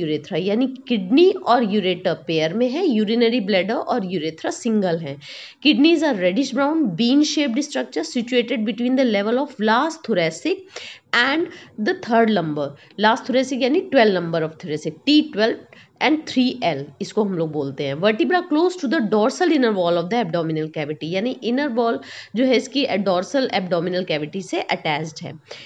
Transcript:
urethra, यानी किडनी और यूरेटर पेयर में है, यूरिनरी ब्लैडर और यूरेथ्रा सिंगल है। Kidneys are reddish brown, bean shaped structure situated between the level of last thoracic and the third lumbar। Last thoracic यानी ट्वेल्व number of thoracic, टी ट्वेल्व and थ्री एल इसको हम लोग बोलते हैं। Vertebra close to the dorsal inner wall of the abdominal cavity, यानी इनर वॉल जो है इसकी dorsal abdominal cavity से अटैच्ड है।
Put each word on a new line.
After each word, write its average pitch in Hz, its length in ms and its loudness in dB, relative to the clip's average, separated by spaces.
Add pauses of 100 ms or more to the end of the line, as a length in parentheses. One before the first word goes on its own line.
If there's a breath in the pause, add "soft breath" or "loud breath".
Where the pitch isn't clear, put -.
urethra, 151 320 -4
यानी 202 340 0 (200)
किडनी 240 420 4
और 269 340 2
यूरेटर 185 500 0
पेयर 160 400 -2
में 240 160 0
है, 339 180 0
यूरिनरी 226 520 2
ब्लैडर 196 340 0
और 247 320 -2
यूरेथ्रा 160 460 -4
सिंगल 202 460 0
है। 143 200 -8 (500 loud breath)
Kidneys 302 360 4
are 262 160 0
reddish 190 340 0
brown, 277 360 0
bean 233 340 4
shaped 285 340 0
structure 269 600 -4
situated 240 400 0
between 240 420 0
the 247 140 2
level 208 240 0
of 285 120 -2 (120)
last 254 360 2 (120)
thoracic 175 460 0 (600 loud breath)
and 269 240 2 (420 loud breath)
the 214 120 0
third 226 360 4
lumbar। 151 400 0 (300 loud breath)
Last 220 280 2
thoracic 254 340 0
यानी 269 180 4
ट्वेल्व 214 420 4
number 165 200 -2
of 156 100 -2 (100)
thoracic, 156 300 -6 (140)
टी 302 160 6
ट्वेल्व 220 360 0 (460 loud breath)
and 302 140 4 (100)
थ्री 254 360 0
एल 143 220 -2 (160)
इसको 214 220 -2
हम 190 140 -2
लोग 160 140 -2
बोलते 139 320 -4
हैं। 139 120 -2
Vertebra 220 440 0
close 349 340 0
to 320 120 -8
the 311 140 0
dorsal 220 480 0
inner 262 240 2
wall 175 260 0
of 170 120 -2
the 233 140 0
abdominal 160 440 -2
cavity, 151 360 -8
यानी 190 280 -4
इनर 247 360 -2
वॉल 233 320 -2 (360 loud breath)
जो 254 100 2
है 254 120 4
इसकी - 280 -2
dorsal 190 640 0
abdominal 180 640 -2
cavity 151 300 -4
से 320 200 -6
अटैच्ड 160 640 -4
है। 143 80 -12 (320 loud breath)